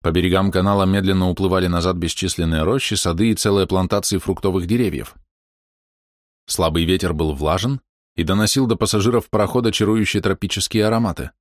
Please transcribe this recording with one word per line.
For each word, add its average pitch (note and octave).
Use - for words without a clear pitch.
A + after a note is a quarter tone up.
По E2+
берегам F2+
канала G2
медленно F#2+
уплывали F#2
назад F2
бесчисленные E2
рощи, A2
сады F#2
и G#2+
целые G2
плантации F#2+
фруктовых F#2
деревьев. F#2+
Слабый E2
ветер F2+
был D#2
влажен F#2
и F2+
доносил G#2+
до A2+
пассажиров G#2+
парохода A2
чарующие G#2+
тропические G2
ароматы. G#2+